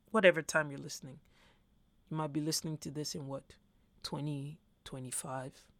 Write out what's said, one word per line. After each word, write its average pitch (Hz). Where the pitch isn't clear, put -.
whatever 180
time 151
you're 139
listening. 139
You 156
might 156
be 151
listening 156
to 160
this 147
in 143
what? 135
Twenty 147
twenty-five, 131